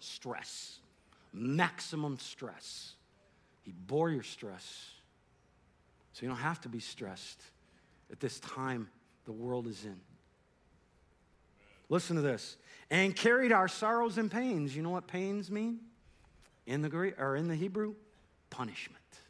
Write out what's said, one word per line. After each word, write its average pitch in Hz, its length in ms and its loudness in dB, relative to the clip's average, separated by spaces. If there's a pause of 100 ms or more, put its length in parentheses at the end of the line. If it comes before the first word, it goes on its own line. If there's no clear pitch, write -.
Stress. - 800 -10 (540)
Maximum 147 840 0
stress. - 760 -12 (680)
He 98 100 -16
bore 131 380 2
your 135 120 0
stress. - 720 -12 (1160)
So - 100 -12
you 123 60 -4
don't 123 100 -2
have 156 220 0
to - 80 -10
be 117 100 -6
stressed - 640 -10 (680)
at - 80 -14
this - 180 -4
time 127 500 -4 (360)
the 117 80 -10
world 120 340 -4
is 104 180 -8
in. 95 160 -10 (1900)
Listen 175 260 2
to 151 80 4
this. 127 340 0 (340)
"And 185 260 4
carried 240 340 8
our 190 160 10
sorrows 226 520 2
and 214 120 2
pains." 180 460 0
You 156 60 -2
know 170 80 0
what 180 180 -2
pains 190 420 -2
mean? 226 400 -2 (760)
In 135 160 0
the 151 80 0
Greek, 170 300 0
or 135 160 2
in 165 140 2
the 160 80 2
Hebrew? 214 400 0 (540)
Punishment. - 520 -8 (280)